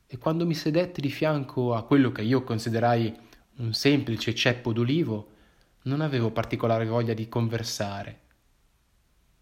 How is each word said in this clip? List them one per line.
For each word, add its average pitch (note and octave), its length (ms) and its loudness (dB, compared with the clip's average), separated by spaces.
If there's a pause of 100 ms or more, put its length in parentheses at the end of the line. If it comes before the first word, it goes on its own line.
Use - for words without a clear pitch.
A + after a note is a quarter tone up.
e - 120 -14
quando D#3+ 280 0
mi E3+ 80 0
sedetti E3 480 0
di C#3+ 80 -2
fianco C3 640 0
a A2 100 -2
quello C3+ 280 6
che G2+ 100 -6
io B2 220 2
considerai A2+ 760 0 (400)
un A#2 160 -4
semplice A#2+ 640 2
ceppo A#2+ 360 0
d'ulivo, A#2+ 580 0 (540)
non C#3 180 -2
avevo C3 300 0
particolare A2+ 540 0
voglia A#2 280 0
di A2 140 -4
conversare. A2 920 -4 (1200)